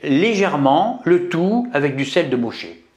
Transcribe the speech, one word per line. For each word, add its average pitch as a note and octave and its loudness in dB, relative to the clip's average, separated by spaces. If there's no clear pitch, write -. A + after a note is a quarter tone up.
légèrement E3 2
le F3 2
tout G#3 0
avec C#3+ 0
du C#3 -2
sel D#3 0
de C3 0
Moché. G#2 -8